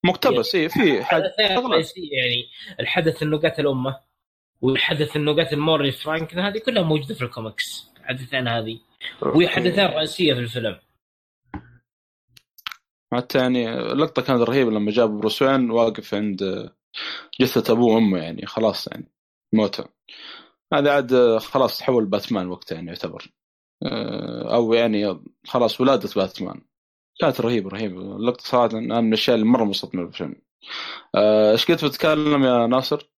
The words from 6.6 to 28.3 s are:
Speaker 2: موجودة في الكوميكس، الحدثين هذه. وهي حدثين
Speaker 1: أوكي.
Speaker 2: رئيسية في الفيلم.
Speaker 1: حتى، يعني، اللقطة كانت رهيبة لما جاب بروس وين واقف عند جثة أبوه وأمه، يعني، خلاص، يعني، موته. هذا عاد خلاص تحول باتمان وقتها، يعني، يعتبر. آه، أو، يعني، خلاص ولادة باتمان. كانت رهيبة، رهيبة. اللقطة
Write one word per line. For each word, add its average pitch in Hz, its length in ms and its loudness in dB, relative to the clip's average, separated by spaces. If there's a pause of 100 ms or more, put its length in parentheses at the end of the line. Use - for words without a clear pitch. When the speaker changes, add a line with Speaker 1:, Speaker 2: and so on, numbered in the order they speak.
Speaker 2:
موجودة 156 320 -2
في - 80 -8
الكوميكس، - 680 -10 (100)
الحدثين 127 480 -4
هذه. 117 300 -4 (440)
وهي 156 260 4
حدثين 180 320 0
Speaker 1:
أوكي. 165 160 2
Speaker 2:
رئيسية 156 380 0
في 123 60 -2
الفيلم. 113 380 -6 (2250)
Speaker 1:
حتى، 123 260 -2
يعني، 123 360 0
اللقطة 131 480 -2
كانت 123 180 2
رهيبة 120 300 2
لما 107 200 0
جاب 107 280 2
بروس 107 240 0
وين 131 280 4
واقف 113 440 0
عند 101 560 -4 (720)
جثة 123 320 2
أبوه 113 220 4
وأمه، 104 240 4
يعني، 82 280 -10
خلاص، 110 400 -2
يعني، - 260 -16 (400)
موته. 107 320 0 (880)
هذا 147 200 4
عاد 123 460 4
خلاص 127 400 0
تحول 120 280 2
باتمان 98 420 -2
وقتها، 87 260 -10
يعني، 82 140 -12
يعتبر. 87 380 -12 (560)
آه، 117 720 -6
أو، 117 200 2
يعني، 104 460 2 (260)
خلاص 120 340 0
ولادة 127 360 2
باتمان. 95 440 -4 (600)
كانت 139 200 2
رهيبة، 113 300 0
رهيبة. 95 300 -8
اللقطة 101 440 -4